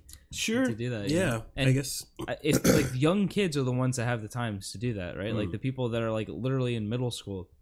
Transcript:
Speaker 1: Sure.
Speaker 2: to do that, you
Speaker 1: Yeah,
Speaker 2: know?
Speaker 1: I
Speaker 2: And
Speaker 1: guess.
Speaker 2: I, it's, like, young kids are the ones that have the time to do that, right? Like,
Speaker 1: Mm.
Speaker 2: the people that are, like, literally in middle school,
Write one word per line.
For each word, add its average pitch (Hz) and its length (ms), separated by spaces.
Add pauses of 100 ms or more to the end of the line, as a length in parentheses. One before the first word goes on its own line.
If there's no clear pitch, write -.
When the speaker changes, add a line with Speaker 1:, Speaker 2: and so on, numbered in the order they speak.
(320)
Speaker 1:
Sure. 247 340
Speaker 2:
to 233 80
do 117 160
that, 107 200
you 156 80
Speaker 1:
Yeah, 185 120
Speaker 2:
know? 113 140 (120)
Speaker 1:
I 139 60
Speaker 2:
And 131 120
Speaker 1:
guess. - 320 (220)
Speaker 2:
I, 123 140
it's, - 220
like, 156 220 (140)
young 185 280
kids 185 280
are 139 80
the 127 80
ones 127 240
that 117 80
have 120 180
the 107 60
time 113 320
to - 180
do 120 160
that, 90 220
right? 101 180
Like, 101 140
Speaker 1:
Mm. 82 40
Speaker 2:
the 101 60
people 131 300
that 117 140
are, 113 100
like, 110 160
literally 123 480
in 107 120
middle 123 220
school, 95 380 (140)